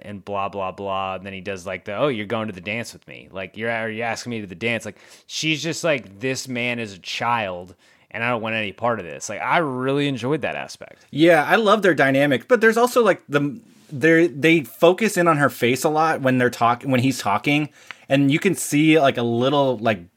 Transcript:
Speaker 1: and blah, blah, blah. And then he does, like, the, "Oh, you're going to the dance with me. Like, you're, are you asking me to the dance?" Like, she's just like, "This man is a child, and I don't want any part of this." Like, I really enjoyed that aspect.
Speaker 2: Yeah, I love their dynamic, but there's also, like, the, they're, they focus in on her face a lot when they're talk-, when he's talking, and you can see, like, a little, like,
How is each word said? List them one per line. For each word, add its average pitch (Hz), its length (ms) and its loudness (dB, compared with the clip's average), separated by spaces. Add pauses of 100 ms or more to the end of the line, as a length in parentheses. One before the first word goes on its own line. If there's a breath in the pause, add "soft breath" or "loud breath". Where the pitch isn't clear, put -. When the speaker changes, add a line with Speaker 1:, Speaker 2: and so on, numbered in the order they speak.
Speaker 1:
and 101 180 -16
blah, 101 240 -6
blah, 95 220 -6
blah. 95 460 -6
And 92 100 -14
then 98 60 -12
he 95 80 -12
does, 92 260 -10
like, 95 200 -8
the, 104 100 -8
"Oh, 127 100 0
you're 110 200 -4
going 110 200 -4
to 107 60 -8
the 92 80 -16
dance 107 320 -8
with - 160 -20
me. 64 240 -20
Like, 95 240 -12
you're, 113 140 -6
are 113 200 -4
you 110 120 -8
asking 117 280 -6
me 117 120 -6
to 101 40 -12
the 92 80 -14
dance?" 113 300 -4
Like, 104 140 -14 (280 loud breath)
she's 156 340 -4
just 156 220 -6
like, 104 380 -4
"This 131 260 -6
man 123 320 -4
is 110 140 -8
a 92 60 -18
child, 95 760 -4 (360 soft breath)
and 110 140 -8
I 120 40 0
don't 117 140 -2
want 110 140 -4
any 104 160 -4
part 113 260 -2
of 95 60 -8
this." 73 240 -12
Like, 98 120 -8
I 139 180 0
really 139 500 0
enjoyed 135 340 -4
that 82 140 -4
aspect. - 540 -12
Speaker 2:
Yeah, 156 340 6
I 156 120 2
love 214 260 2
their 180 120 4
dynamic, 135 540 2
but 240 120 4
there's 220 160 4
also, 240 280 4
like, 180 240 2
the, 143 320 -2 (320)
they're, 165 340 4
they 160 360 2
focus 185 540 2
in 175 120 4
on 160 80 4
her 143 120 4
face 123 360 0
a 165 40 2
lot 156 340 0
when 127 160 2
they're 123 120 2
talk-, 120 320 0
when 131 180 2
he's 127 200 0
talking, 143 480 0 (400 loud breath)
and 139 240 4
you - 80 0
can 185 160 2
see, 156 420 2
like, 139 180 2
a 123 60 -2
little, 127 560 2
like, 107 220 0 (160)